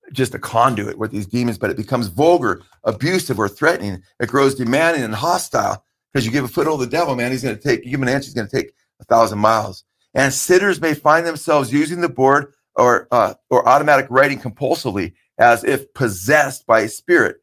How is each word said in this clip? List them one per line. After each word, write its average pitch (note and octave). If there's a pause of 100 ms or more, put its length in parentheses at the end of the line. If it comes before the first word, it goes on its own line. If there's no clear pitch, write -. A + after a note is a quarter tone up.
(120)
just C3
a A2+
conduit A2+
with A2
these G2+
demons, A#2
but G2+
it D2+
becomes A#2
vulgar, C3 (240)
abusive, E3+
or G#3
threatening. D3 (180)
It A#2+
grows C3+
demanding C3+
and A2
hostile G#2+ (280)
'cause B2
you A2+
give C#3
a A#2
foothold D#3
to B2+
the A2+
devil, D#3+
man, B2
he's C3
gonna A2+
take, A#2
you B2
give C#3
him B2+
an C3+
inch, C#3
he's -
gonna A2
take - (280)
a -
thousand A2
miles. G#2 (280)
And C3+
sitters F#3
may D#3+
find D#3+
themselves D3
using D#3
the E3+
board C3+ (220)
or, A#2+
uh, A2+ (140)
or B2
automatic C#3
writing C#3
compulsively A2+ (240)
as A#2
if -
possessed C3+
by A2+
a A2
spirit C3+